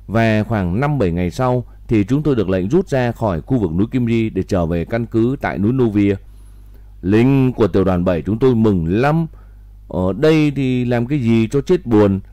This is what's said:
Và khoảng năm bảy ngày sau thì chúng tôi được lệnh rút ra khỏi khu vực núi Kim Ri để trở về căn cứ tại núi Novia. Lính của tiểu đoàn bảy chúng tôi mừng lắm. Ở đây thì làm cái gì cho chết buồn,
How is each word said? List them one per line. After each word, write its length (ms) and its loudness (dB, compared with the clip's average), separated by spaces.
Và 380 0
khoảng 360 -2
năm 180 -2
bảy 140 0
ngày 180 -2
sau 340 -2
thì 160 2
chúng 180 -2
tôi 140 0
được 120 -2
lệnh 200 -2
rút 200 0
ra 240 -2
khỏi 280 -4
khu 180 -2
vực 140 -2
núi 180 0
Kim 160 -2
Ri 240 0
để 120 -4
trở 240 -2
về 180 -2
căn 220 -6
cứ 340 0
tại 180 -4
núi 140 0
Novia. 420 0
Lính 500 2
của 160 2
tiểu 160 2
đoàn 200 0
bảy 180 -2
chúng 160 -4
tôi 160 2
mừng 320 2
lắm. 400 0
Ở 240 -2
đây 440 2
thì 280 -2
làm 220 -2
cái 120 -2
gì 320 2
cho 100 0
chết 260 -2
buồn, 340 2